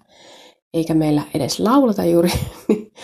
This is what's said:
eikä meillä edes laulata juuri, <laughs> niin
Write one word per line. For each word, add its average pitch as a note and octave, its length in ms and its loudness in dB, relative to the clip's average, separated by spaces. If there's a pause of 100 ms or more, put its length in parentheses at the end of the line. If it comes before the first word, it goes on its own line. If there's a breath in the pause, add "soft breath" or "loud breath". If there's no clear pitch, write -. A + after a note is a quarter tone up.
(720 loud breath)
eikä E3 200 -2
meillä D3+ 300 2 (100)
edes D3+ 260 -4
laulata G#3+ 460 2
juuri, E3+ 260 2 (200)
<laughs> - 160 -14
niin G#3+ 240 -2 (120 loud breath)